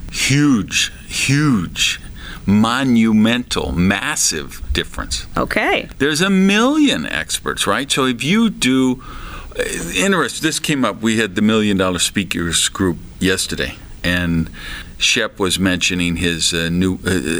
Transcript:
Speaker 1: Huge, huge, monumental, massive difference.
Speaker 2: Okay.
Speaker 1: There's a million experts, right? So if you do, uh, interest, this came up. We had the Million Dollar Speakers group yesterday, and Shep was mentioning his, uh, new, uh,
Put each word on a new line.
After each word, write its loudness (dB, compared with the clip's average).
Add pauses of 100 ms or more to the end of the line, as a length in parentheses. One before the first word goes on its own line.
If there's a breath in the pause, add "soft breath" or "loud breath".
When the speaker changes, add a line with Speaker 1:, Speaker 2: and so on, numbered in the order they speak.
(140)
Speaker 1:
Huge, 2 (160)
huge, 0 (800 loud breath)
monumental, 4
massive 0 (120)
difference. -4 (120)
Speaker 2:
Okay. -2
Speaker 1:
There's 0
a 2
million 4
experts, -4
right? 0
So 2
if -2
you 4
do, 0 (540 loud breath)
uh, -2 (320)
interest, 0
this 0
came 0
up. -2
We 2
had 0
the 0
Million 4
Dollar 2
Speakers -2
group 0 (220)
yesterday, -2 (280)
and 0 (480 loud breath)
Shep -2
was 0
mentioning 0
his, 0
uh, 0
new, 0 (120)
uh, 0 (300)